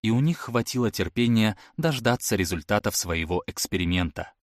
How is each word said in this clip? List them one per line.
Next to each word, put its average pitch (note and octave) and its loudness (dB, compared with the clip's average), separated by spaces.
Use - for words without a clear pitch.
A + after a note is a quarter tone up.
и A2 2
у A#2+ 2
них D#3 0
хватило A#2+ -2
терпения A2 2
дождаться B2 0
результатов F#2 0
своего E2+ -2
эксперимента. F2 -2